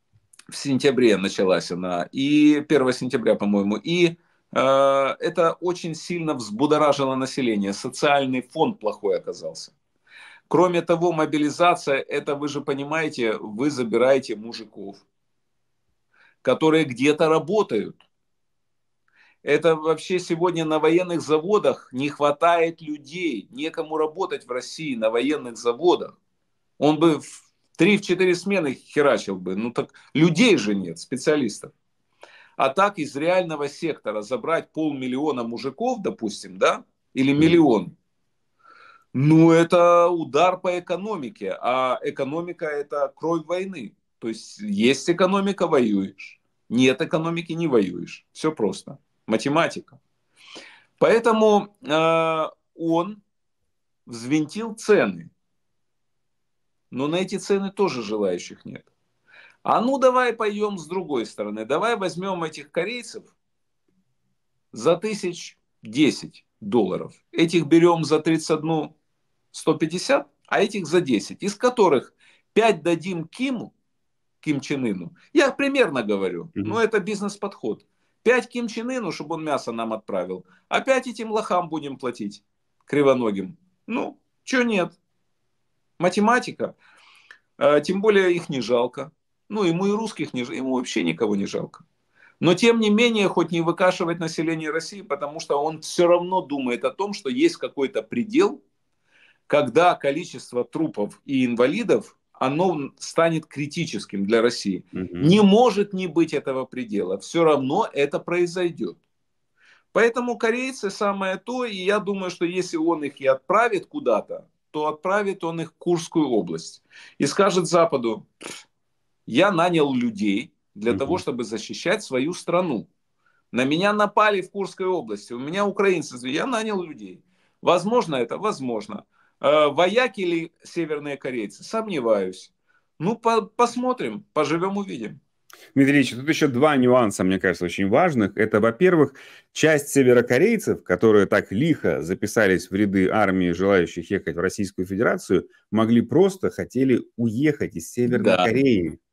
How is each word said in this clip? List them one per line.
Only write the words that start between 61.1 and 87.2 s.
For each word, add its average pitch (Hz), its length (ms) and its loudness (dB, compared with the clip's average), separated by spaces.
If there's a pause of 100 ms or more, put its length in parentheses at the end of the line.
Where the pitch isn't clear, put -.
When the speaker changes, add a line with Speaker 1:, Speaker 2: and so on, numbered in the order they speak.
Speaker 1:
стороны. 107 380 -8
Давай 180 320 0
возьмём 185 460 -6
этих 151 300 -10
корейцев 185 520 -6 (1500)
за 135 240 2
тысяч 190 600 -8 (260)
десять 113 640 0 (160)
долларов. 98 540 -2 (160)
Этих 165 360 0
берём 165 380 4
за 151 140 2
тридцать 160 320 -2
одну 156 460 -2 (560)
сто - 220 -2
пятьдесят, 170 520 -2 (220)
а 143 120 0
этих 202 260 -2
за 170 140 2
десять, 160 440 -2
из 202 100 -4
которых 220 580 2 (420)
пять 208 280 4
дадим 170 460 -2
Киму, 247 440 -6 (680)
Ким 143 200 -4
Чен 135 240 -4
Ыну. 92 300 -6 (180)
Я 277 200 4
примерно 254 500 0
говорю, 95 520 -4
Speaker 2:
Мгм. 101 140 -4
Speaker 1:
но 214 140 -2
это 214 160 0
бизнес-подход. 202 880 -6 (380)
Пять 233 240 2
Ким 240 200 -6
Чен 226 200 -8
Ыну, 247 220 -4
чтобы 151 240 -8
он 156 100 -8
мясо 131 280 -4
нам 113 200 -6
отправил, 92 540 -8 (220)
а 208 120 -2
пять 262 280 -2
этим 226 240 -10
лохам 202 360 -2
будем 143 300 -10
платить, 110 460 -10 (400)
кривоногим. 123 720 2 (320)
Ну, 285 320 -6 (240)
чё 254 180 0
нет? 202 300 -2 (1120)
Математика. 208 720 0 (840)